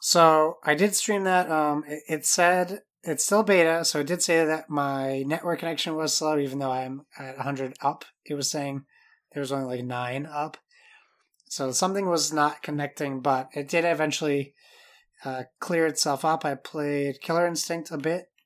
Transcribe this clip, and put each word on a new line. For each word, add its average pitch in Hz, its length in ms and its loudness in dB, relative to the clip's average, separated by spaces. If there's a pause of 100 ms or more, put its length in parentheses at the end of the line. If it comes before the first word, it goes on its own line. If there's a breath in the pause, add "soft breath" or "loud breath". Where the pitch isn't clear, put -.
So 160 640 6
I 151 120 2
did 196 200 2
stream 208 300 0
that. 180 260 2
Um, 151 360 2
it, 151 200 -8
it 151 180 -4
said 180 560 2 (220)
it's 156 200 -2
still 208 200 4
beta, 170 420 4
so - 140 0
it 143 80 0
did 170 160 -2
say 165 220 4
that 156 240 -2
my 135 540 0
network 160 360 -2
connection 165 360 -4
was 156 200 -2
slow, 156 240 0
even 139 200 -2
though 135 120 -2
I'm 131 340 -6 (140)
at 131 180 -12
a 135 60 -6
hundred 135 380 -4
up. 143 220 -2 (220)
It - 80 -6
was 143 160 -4
saying 139 360 -6 (460 soft breath)
there 143 100 -8
was 135 100 -6
only, 131 260 -4
like, 123 80 -6
nine 123 400 -6
up. 151 320 -8 (880 soft breath)
So 135 260 -4
something 190 380 0
was 160 240 0
not 147 280 0
connecting, 143 600 -6
but 131 320 0
it 143 160 -8
did 170 160 2
eventually, 147 680 0 (720 soft breath)
uh, 131 180 -8 (160)
clear 165 280 2
itself 143 360 0
up. 160 220 2
I 139 100 0
played 143 680 -4
Killer 170 260 2
Instinct 165 420 -4
a 160 80 -8
bit 165 340 -2 (140)